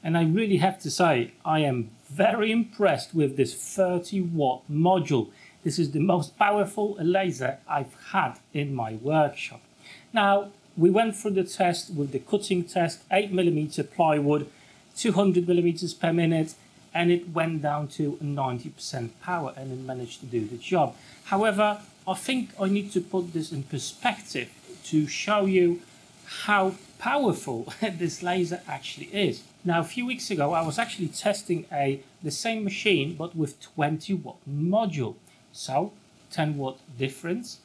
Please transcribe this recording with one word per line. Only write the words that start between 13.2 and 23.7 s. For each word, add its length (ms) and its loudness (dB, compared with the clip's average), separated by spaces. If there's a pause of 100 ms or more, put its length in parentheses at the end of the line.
millimeter 520 0
plywood, 680 2 (460)
two 180 0
hundred 340 4
millimeters 460 2
per 180 0
minute, 420 2 (400)
and 160 2
it 200 2
went 320 0
down 280 -2
to 300 -4
ninety 500 -4
percent 520 -10
power 340 -6
and 160 -12
it 80 -10
managed 400 -10
to 60 -16
do 200 -2
the 120 -10
job. 380 0 (280)
However, 560 2 (260)
I 100 -2
think 340 -4 (100)
I 80 0
need 240 0
to 80 2
put 320 -4
this 220 -4
in 100 -6
perspective 840 -6 (380)